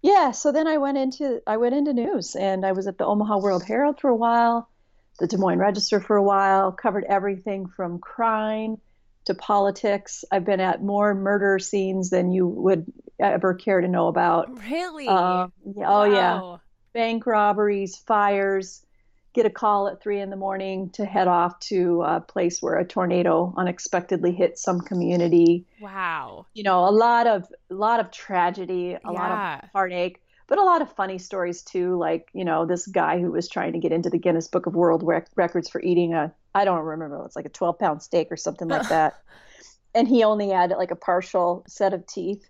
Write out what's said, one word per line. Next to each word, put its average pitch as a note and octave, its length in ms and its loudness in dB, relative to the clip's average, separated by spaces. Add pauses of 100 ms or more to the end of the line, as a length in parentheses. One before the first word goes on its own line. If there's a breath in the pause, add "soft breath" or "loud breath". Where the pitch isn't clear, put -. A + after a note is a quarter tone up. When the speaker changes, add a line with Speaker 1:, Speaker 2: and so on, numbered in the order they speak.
Speaker 1:
Yeah, F4 280 6
so D4 200 0
then D#4 160 2
I D#4 100 0
went C#4 200 0
into, C4 500 -2
I G#3+ 100 0
went A#3+ 160 2
into D4 200 0
news, A#3+ 420 -2
and F#3+ 300 -2
I F#3+ 60 2
was F#3+ 160 -2
at F#3+ 120 -8
the - 60 0
Omaha G#3 340 0
World F#3+ 240 0
Herald C#4 360 0
for C#4 100 0
a A#3+ 60 4
while, A#3 540 2 (500)
the F3 80 0
Des G3+ 100 -2
Moines F3+ 200 2
Register G3+ 420 0
for G#3 180 0
a G3 60 4
while, G3 480 4
covered G3 340 -2
everything G3 640 -4
from F3 300 -8
crime A3 800 -4 (480)
to F#3+ 80 -2
politics. G3+ 1000 -2
I've F#3+ 140 0
been G3 140 0
at F#3 240 0
more G3+ 320 0
murder G3 420 2
scenes F#3+ 540 -2
than F3+ 200 2
you F#3 160 2
would F3 380 0 (340)
ever F#3 360 0
care F#3 260 0
to F3+ 60 0
know F3 200 2
about. E3+ 480 0 (140)
Speaker 2:
Really? D#4 380 -8
Speaker 1:
Um, F3+ 440 0 (240)
yeah, G3+ 160 -8
oh, G#3 120 6
yeah. F#3 380 4
Speaker 2:
Wow. F3 200 -16 (320)
Speaker 1:
Bank A3+ 320 -2
robberies, G#3 720 0
fires, G3 840 0 (500)
get A#3 120 2
a G#3+ 60 4
call G3+ 360 0
at - 140 -8
three G3+ 180 -4
in G3 120 -8
the G3 40 -10
morning F#3+ 560 -6
to G#3 140 -6
head F#3+ 220 0
off F3 320 2
to F3 420 0
a E3 200 0
place F3 380 -4
where F#3+ 200 -2
a F3+ 60 0
tornado F3 680 0
unexpectedly F3+ 760 -2
hit F3+ 260 0
some F3+ 240 -2
community. F3 840 2 (160)
Speaker 2:
Wow. F3 760 -8
Speaker 1:
You G#3+ 80 -12
know, F#3 240 4
a - 20 6
lot A#3 380 6
of, G3+ 180 2 (240)
a F3+ 60 -10
lot G#3+ 240 2
of - 100 -2
tragedy, F3+ 840 -4 (100)
a F#3 80 -10
lot F3+ 200 -4
of F#3 60 -2
Speaker 2:
Yeah. E3+ 240 -6 (120)
Speaker 1:
heartache, F3+ 500 -2 (240)
but D4+ 100 2
a G4+ 60 4
lot F4 180 6
of - 120 -4
funny F#3+ 260 -4
stories F3 420 -6
too. F3+ 380 -2
Like, E3 340 -2
you F#3+ 120 -6
know, E3 200 0
this F3 220 -4
guy F3 320 0
who F3 120 -2
was F3 160 -4
trying F3 260 -6
to E3 60 -4
get E3+ 120 -2
into E3+ 180 -2
the E3+ 80 -2
Guinness E3 300 0
Book - 180 -4
of E3+ 80 -4
World E3+ 300 2
Rec-, E3 320 -2
Records F3 340 -2
for - 140 -8
eating F3 320 2
a, D#3 180 -2 (220)
I G3+ 100 4
don't F3 180 0
remember, D#3 400 -8
it's - 120 -16
like D3 100 -10
a D3 40 -12
twelve E3+ 280 -2
pound D#3 240 -2
steak - 300 -2
or E3 60 -8
something - 320 -8
like - 200 -2
Speaker 2:
<laughs> - 0 -
Speaker 1:
that. D#3+ 320 0 (720 loud breath)
And A#3 140 4
he A#3 160 4
only G#3 260 2
had, F3+ 220 2
like, F#3 180 -2
a E3+ 60 -6
partial F3+ 720 0
set G3 260 -2
of F3+ 140 -8
teeth. G3 420 -8